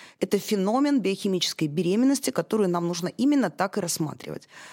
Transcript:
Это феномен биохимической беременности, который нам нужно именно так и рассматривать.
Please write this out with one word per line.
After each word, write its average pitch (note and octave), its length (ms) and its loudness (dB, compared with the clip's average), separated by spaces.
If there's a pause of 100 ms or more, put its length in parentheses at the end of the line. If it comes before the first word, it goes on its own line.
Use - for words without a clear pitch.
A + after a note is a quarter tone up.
(180)
Это G3+ 200 0
феномен A#3 640 2
биохимической F#3 680 -2
беременности, G#3 640 2
который G#3 380 0
нам F3 200 0
нужно F3 200 -4
именно C4 420 2
так G3 260 -4
и G#3 40 0
рассматривать. D#3 680 -6 (240)